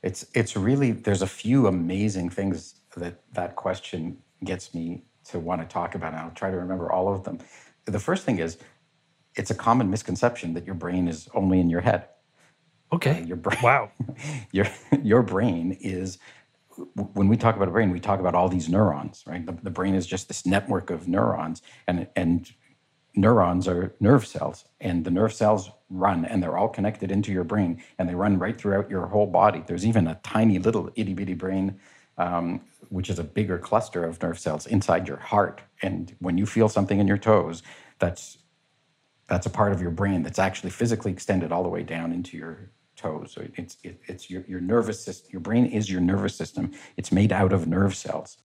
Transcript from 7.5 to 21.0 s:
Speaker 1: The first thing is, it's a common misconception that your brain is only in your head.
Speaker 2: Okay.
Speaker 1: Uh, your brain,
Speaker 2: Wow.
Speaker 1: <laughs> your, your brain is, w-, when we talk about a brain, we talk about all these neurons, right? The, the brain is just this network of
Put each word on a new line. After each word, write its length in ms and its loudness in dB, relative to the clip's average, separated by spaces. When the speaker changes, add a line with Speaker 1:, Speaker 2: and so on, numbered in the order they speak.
Speaker 1:
The 160 -4
first 240 -2
thing 160 0
is, 180 -4
it's 160 -6
a 20 0
common 340 2
misconception 680 -2
that 120 -8
your 80 -8
brain 320 -2
is 260 -6
only 280 2
in 100 4
your 100 0
head. 260 0
Speaker 2:
Okay. 300 0
Speaker 1:
Uh, 40 -8
your 100 -6
brain, 260 -2
Speaker 2:
Wow. 280 4
Speaker 1:
<laughs> 320 -10
your, 140 2
your 200 6
brain 580 0
is, 380 -6
w-, 380 -8
when 140 4
we 100 6
talk 180 4
about 120 2
a 20 -2
brain, 200 4
we 100 -2
talk 200 0
about 140 0
all 140 4
these 200 -2
neurons, 580 2
right? 200 -8
The, 60 -8
the 180 -10
brain 240 0
is 120 0
just 220 -6
this 160 -10
network 460 0
of 180 -6